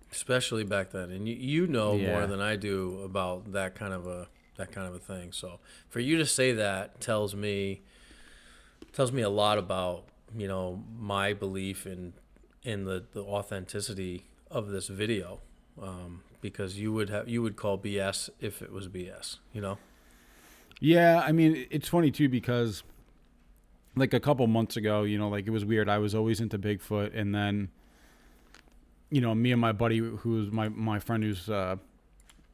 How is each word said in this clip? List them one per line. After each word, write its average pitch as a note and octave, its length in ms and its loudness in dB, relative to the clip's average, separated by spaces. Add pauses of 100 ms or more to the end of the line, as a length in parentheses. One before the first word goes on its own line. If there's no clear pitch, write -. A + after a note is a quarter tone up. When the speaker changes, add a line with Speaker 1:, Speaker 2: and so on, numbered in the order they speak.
(120)
Speaker 1:
Especially B2+ 520 -2
back G2 260 -2
then. F2+ 200 -8
And G2 160 -8
you, A2+ 80 -4
you C#3+ 320 0
know A2 280 2
Speaker 2:
Yeah. G2 180 2
Speaker 1:
more F2 140 0
than G2 160 -2
I G#2+ 140 0
do F#2+ 460 -4
about F#2 500 -4
that F#2+ 220 -4
kind G2+ 200 -6
of F2+ 120 -8
a, F2+ 220 -10 (280)
that F#2+ 160 -10
kind F#2+ 140 -8
of F2+ 80 -10
a F2 40 -12
thing. F2 340 -12
So F2 260 -12 (300)
for A#2+ 120 -6
you D3 180 2
to D3+ 80 2
say B2+ 260 4
that G#2 480 -2
tells G#2+ 340 0
me, G2+ 480 -2 (1120)
tells C3 180 0
me C3 120 0
a G2+ 80 2
lot G#2 260 4
about, F#2 480 -2 (320)
you G2+ 120 -4
know, F#2 360 -4 (140)
my G2+ 340 0
belief F#2+ 540 -6
in, F2+ 260 -10 (500)
in G#2 220 -4
the, F#2 280 -4
the G2+ 100 -8
authenticity G2 1040 -6 (240)
of A2+ 180 -4
this G2 200 -6
video, G2 520 -4 (400)
um, F2+ 400 -12 (220)
because G2 360 -8
you G#2+ 140 -2
would A2 160 -2
have, G#2 180 -4
you A#2 140 -2
would A2 160 -2
call G2+ 220 0
B G2+ 200 -4
S G2 300 -2 (100)
if - 220 -8
it F#2+ 100 -14
was G2 180 -10
B F2+ 200 -8
S, - 300 -12 (160)
you G#2+ 80 -6
know? G2 160 -4 (1000)
Speaker 2:
Yeah, E3+ 460 8
I D#3 80 4
mean, D#3+ 380 6
it's D3 180 -2
funny E3+ 220 6
too C#3+ 180 4
because, A#2+ 540 0 (1160)
like, C3 180 4
a B2 60 4
couple C3 260 4
months A2+ 300 2
ago, G#2+ 260 2
you G#2 160 2
know, G#2 100 0
like, G2+ 180 -2
it A2+ 40 -2
was G#2+ 140 0
weird. G#2+ 240 4
I G#2 100 4
was G#2 160 2
always A2 260 2
into A2 160 -2
Bigfoot, G#2 640 -2
and G2+ 160 0
then, G2+ 360 0 (1400)
you C#3+ 100 4
know, A#2 140 2
me A#2 160 4
and A#2+ 100 4
my A2+ 120 4
buddy, A2+ 260 2
who's A2+ 540 -2
my, A2 160 0
my G#2+ 320 0
friend, A2+ 240 0
who's, G2 240 -2
uh, F#2+ 280 0 (760)